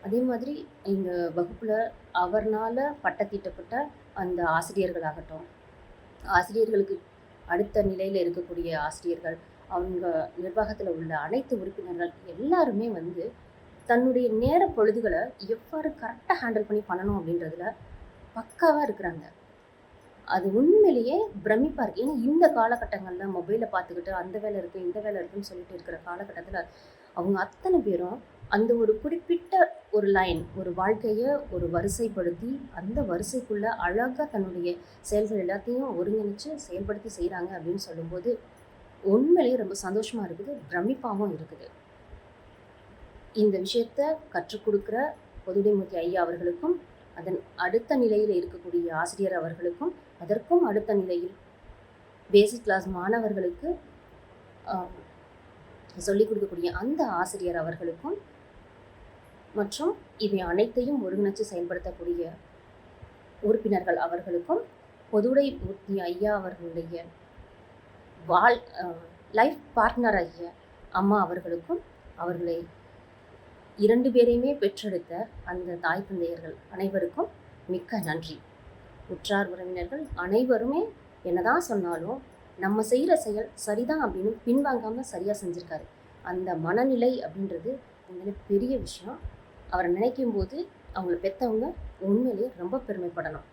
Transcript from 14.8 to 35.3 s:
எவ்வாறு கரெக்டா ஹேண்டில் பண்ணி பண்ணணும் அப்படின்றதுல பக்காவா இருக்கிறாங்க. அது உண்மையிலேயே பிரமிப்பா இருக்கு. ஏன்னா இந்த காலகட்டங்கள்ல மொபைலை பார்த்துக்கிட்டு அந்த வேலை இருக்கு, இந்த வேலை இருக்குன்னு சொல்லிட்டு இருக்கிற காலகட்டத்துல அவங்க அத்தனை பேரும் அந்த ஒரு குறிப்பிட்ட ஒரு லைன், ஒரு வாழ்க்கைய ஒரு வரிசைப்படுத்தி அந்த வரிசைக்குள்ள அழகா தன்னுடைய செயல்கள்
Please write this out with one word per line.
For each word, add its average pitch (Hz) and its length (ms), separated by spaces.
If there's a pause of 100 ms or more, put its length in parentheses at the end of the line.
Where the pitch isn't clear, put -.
எவ்வாறு 262 500
கரெக்டா - 440 (100)
ஹேண்டில் 214 380
பண்ணி - 80
பண்ணணும் 190 260
அப்படின்றதுல 170 580 (600)
பக்காவா 294 540
இருக்கிறாங்க. 170 340 (1000)
அது 190 300
உண்மையிலேயே 320 680 (200)
பிரமிப்பா 233 380
இருக்கு. 185 220
ஏன்னா 277 180
இந்த 320 340
காலகட்டங்கள்ல 202 680
மொபைலை 196 500
பார்த்துக்கிட்டு 180 360
அந்த 190 300
வேலை 202 200
இருக்கு, 180 220
இந்த 180 200
வேலை 208 140
இருக்குன்னு 196 300
சொல்லிட்டு 180 300
இருக்கிற 170 320
காலகட்டத்துல 175 580 (500)
அவங்க 190 260
அத்தனை 339 400
பேரும் 190 420 (260)
அந்த 226 260
ஒரு 220 260
குறிப்பிட்ட 339 800 (100)
ஒரு 202 160
லைன், 180 400 (100)
ஒரு 185 140
வாழ்க்கைய 220 680 (100)
ஒரு 170 220
வரிசைப்படுத்தி 196 880 (140)
அந்த 214 280
வரிசைக்குள்ள 208 600
அழகா 226 600
தன்னுடைய 180 520 (240)
செயல்கள் 208 460